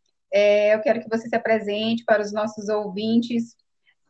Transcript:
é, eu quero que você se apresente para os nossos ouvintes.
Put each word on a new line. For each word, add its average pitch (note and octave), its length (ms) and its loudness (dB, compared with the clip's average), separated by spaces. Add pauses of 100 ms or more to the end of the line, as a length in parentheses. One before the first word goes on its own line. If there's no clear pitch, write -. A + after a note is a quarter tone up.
(320)
é, G#3 440 4
eu G#3+ 40 -2
quero A3+ 200 0
que - 80 -12
você A3+ 200 -4
se A#3 60 -4
apresente A3 680 -2
para G#3 180 2
os G#3 100 -6
nossos G#3+ 360 -6
ouvintes. A3 880 -2 (540)